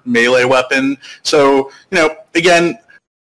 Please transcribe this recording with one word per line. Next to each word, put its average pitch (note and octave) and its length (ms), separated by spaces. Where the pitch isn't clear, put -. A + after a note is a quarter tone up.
melee B2 420
weapon. C3+ 520
So, C#3 480
you F#3 60
know, D#3 180
again, E3+ 420